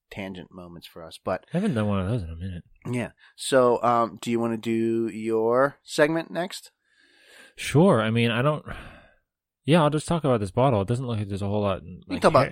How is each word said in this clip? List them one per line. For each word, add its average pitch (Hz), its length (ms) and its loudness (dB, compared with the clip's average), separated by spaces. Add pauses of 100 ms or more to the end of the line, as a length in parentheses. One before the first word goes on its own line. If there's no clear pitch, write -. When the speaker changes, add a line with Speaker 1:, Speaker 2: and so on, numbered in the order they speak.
(100)
Speaker 1:
tangent 95 400 -12
moments 87 380 -18
for 85 160 -18
us. 80 180 -20
But 92 220 -4 (100)
Speaker 2:
I 165 40 0
haven't 196 160 -2
done 107 120 0
one 101 140 -2
of 90 80 -2
those 113 160 -2
in 80 60 -12
a 82 60 -12
minute. 90 280 -10 (260)
Speaker 1:
Yeah. 120 200 -6 (260)
So, 123 480 4
um, 117 360 2
do - 120 -10
you 117 80 0
wanna 117 160 -2
do 113 500 -2
your 113 800 0
segment 160 480 0
next? 175 400 -8 (840)
Speaker 2:
Sure. 156 480 4
I 110 80 0
mean, 117 220 2
I 113 100 0
don't, 147 220 -2 (1000)
yeah, 156 200 4
I'll 147 60 4
just 147 180 -4
talk 170 160 0
about 123 160 2
this 98 100 -4
bottle. 123 300 2
It 98 80 -2
doesn't 123 180 -2
look 117 120 -4
like 101 100 -4
there's 98 140 -6
a 101 60 -4
whole 104 140 0
lot, 98 220 -2
Speaker 1:
You - 220 -16
can - 80 -8
Speaker 2:
like, - 80 -6
Speaker 1:
talk 180 100 6
about 143 200 4